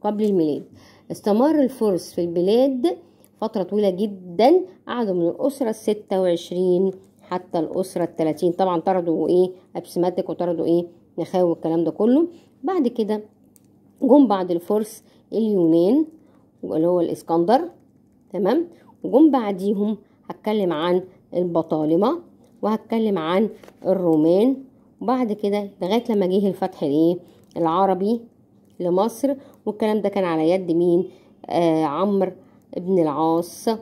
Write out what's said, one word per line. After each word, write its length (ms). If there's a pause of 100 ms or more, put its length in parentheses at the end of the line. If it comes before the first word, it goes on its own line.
قبل 220
الميلاد. 400 (480)
استمر 480
الفرس 540
في 80
البلاد 760 (440)
فترة 220
طويلة 260
جدًا، 720 (260)
قعدوا 260
من 140
الأسرة 420
الستة 520
وعشرين 720 (300)
حتى 380
الأسرة 440
التلاتين. 480
طبعًا 280
طردوا 480
ايه؟ 240 (240)
أبسماتيك، 540
وطردوا 360
ايه؟ 220 (300)
نخاو، 320
والكلام 340
ده 80
كله. 360 (360)
بعد 240
كده 340 (800)
جم 260
بعد 240
الفرس 520 (300)
اليونان، 720 (580)
اللي 240
هو 140
الإسكندر، 600 (720)
تمام؟ 340 (360)
وجم 280
بعديهم 680 (320)
هتكلم 440
عن 280 (320)
البطالمة، 840 (420)
وهتكلم 560
عن 320 (360)
الرومان، 680 (460)
وبعد 320
كده 360 (120)
لغاية 280
لما 160
جه 220
الفتح 360
الايه؟ 340 (400)
العربي 640 (580)
لمصر، 560 (300)
والكلام 360
ده 80
كان 140
على 260
يد 220
مين؟ 340 (440)
آه، 340
عمرو 480 (460)
بن 220
العاص 720 (120)